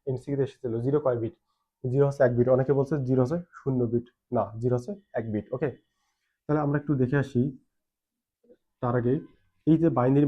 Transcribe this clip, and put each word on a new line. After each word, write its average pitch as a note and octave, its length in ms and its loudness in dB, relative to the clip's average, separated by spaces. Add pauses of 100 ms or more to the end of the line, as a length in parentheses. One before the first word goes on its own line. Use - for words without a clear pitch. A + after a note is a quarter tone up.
এমসিকিউতে C3+ 400 -4
এসেছিল, B2+ 260 -8 (120)
জিরো C#3 200 2
কয় B2 180 0
বিট, A2+ 120 -6 (580)
জিরো C#3 160 4
হচ্ছে C#3 180 -2
এক B2 100 2
বিট, B2 200 4
অনেকে C3 220 2
বলছে C#3 160 -2 (140)
জিরো C3 140 2
হচ্ছে C#3+ 160 -2 (200)
শূন্য C3 220 -2 (120)
বিট, A#2+ 140 -2 (300)
না, G#2+ 80 0 (160)
জিরো B2 160 0
হচ্ছে A#2+ 160 -6 (260)
এক A2+ 140 -4
বিট, G#2 140 -4 (100)
ওকে? C#3 140 -4 (760)
তাহলে D3+ 200 -2
আমরা C#3+ 160 -2
একটু D3 120 -4 (100)
দেখে B2+ 220 0
আসি। B2 180 0 (1400)
তার B2 180 -2
আগে A#2+ 140 0 (520)
এই D#3+ 160 6
যে E3 60 4 (100)
বাইনারি C#3 300 4